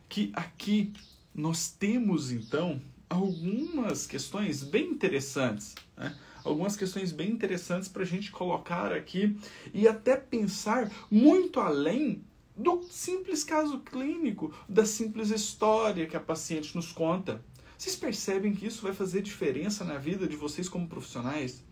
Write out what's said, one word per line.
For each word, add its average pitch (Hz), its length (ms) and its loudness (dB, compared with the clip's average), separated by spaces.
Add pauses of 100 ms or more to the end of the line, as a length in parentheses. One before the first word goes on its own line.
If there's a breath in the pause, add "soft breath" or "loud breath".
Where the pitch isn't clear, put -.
que 208 280 -2
aqui - 580 0 (400)
nós 160 360 -2
temos, 196 640 2
então, 139 480 -2 (300)
algumas 196 960 0
questões 147 580 -4
bem 294 280 0
interessantes, 135 840 0 (200)
né? 131 200 -8 (280 loud breath)
Algumas 160 340 0
questões 190 340 -2
bem 160 200 -2
interessantes 190 580 -2
pra 190 160 -4
gente 185 260 -4
colocar 180 640 -2
aqui 196 440 0 (360 loud breath)
e 202 120 4
até 226 300 6
pensar 226 760 0 (220 loud breath)
muito 302 480 8
além 180 640 2 (320)
do 349 280 2
simples 370 600 -4
caso 302 360 0
clínico, 269 760 -4 (160 loud breath)
da 208 160 6
simples 214 440 -2
história 214 800 2
que - 80 -8
a 156 60 -2
paciente 160 520 -4
nos 165 200 -4
conta. 165 500 0 (340 loud breath)
Vocês - 200 -6
percebem 208 560 0
que 190 120 -2
isso 220 160 -6
vai 190 120 -2
fazer 190 300 0
diferença 180 600 -2
na 156 140 -4
vida 175 280 -2
de 151 120 -2
vocês 147 320 -4
como 175 180 -4
profissionais? 131 840 -6